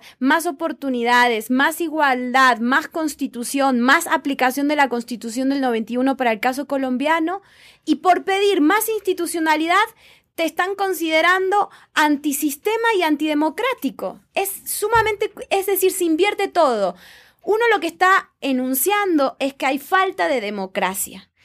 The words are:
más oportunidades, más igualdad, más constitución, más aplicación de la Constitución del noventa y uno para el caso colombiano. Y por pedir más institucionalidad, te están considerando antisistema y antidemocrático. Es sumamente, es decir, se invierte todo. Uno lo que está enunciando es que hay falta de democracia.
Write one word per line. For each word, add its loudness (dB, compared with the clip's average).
más 0
oportunidades, 0
más 0
igualdad, 2
más 0
constitución, -2
más 4
aplicación -2
de 0
la 4
Constitución -4
del 0
noventa -2
y -2
uno 2
para 0
el -2
caso -2
colombiano. -2
Y 2
por 2
pedir 2
más 2
institucionalidad, -2
te -2
están -2
considerando 0
antisistema 0
y 0
antidemocrático. -2
Es -2
sumamente, 0
es 0
decir, 2
se -2
invierte 0
todo. 0
Uno 0
lo 2
que -4
está 0
enunciando 0
es -2
que -4
hay 0
falta 0
de 0
democracia. -4